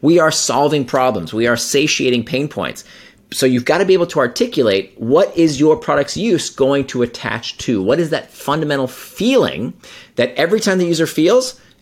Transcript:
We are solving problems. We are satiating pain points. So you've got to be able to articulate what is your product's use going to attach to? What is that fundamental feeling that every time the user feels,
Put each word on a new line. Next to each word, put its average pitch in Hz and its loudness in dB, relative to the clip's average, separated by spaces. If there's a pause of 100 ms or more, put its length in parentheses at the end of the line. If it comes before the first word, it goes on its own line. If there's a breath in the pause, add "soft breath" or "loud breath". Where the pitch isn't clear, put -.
We 170 4
are 156 4
solving 139 0
problems. 117 -2
We 117 2
are 117 2
satiating 127 0
pain 139 -4
points. 80 -8 (480 loud breath)
So - 0
you've 127 2
got 156 2
to 196 2
be 190 4
able 175 2
to 160 -2
articulate 123 0
what 139 2
is 160 2
your 151 4
product's 143 -2
use 175 -2
going 139 0
to 123 -2
attach 117 -6
to? 110 -2
What 120 0
is 165 -2
that 147 -6
fundamental 143 -4
feeling 139 -2 (400 loud breath)
that 120 -2
every 180 0
time 190 0
the 180 2
user 165 0
feels, 214 0 (200 soft breath)